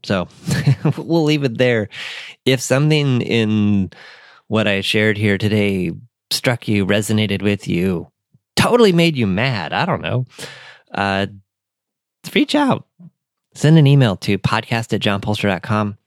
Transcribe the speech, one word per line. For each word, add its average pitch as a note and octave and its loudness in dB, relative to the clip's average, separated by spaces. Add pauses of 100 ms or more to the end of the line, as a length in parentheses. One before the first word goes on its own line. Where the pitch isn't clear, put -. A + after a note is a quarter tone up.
So F#2 -2 (340)
<laughs> - 0
we'll D#3+ 0
leave D3+ 2
it A#2+ -4
there. A#2+ 2 (560)
If B2+ 2
something C#3+ 2
in G#2 0 (560)
what G#2+ 0
I G2 0
shared G#2+ 0
here G#2 0
today G2 0 (400)
struck - -4
you, G2+ 0
resonated G#2 0
with G2+ -2
you, F2 -2 (460)
totally A3+ 4
made E3 2
you A#2 0
mad, G2 -2
I G#2+ -2
don't C3 -4
know, G#2 -2 (680)
uh, G2 -2 (1040)
reach - 0
out. C#4+ 0 (680)
Send D#3 4
an D3 6
email C3 4
to G2+ -2
podcast A2+ -2
at G#2 -2
john G2 -2
poulster G#2 -2
dot F#2 -2
com. G#2+ -4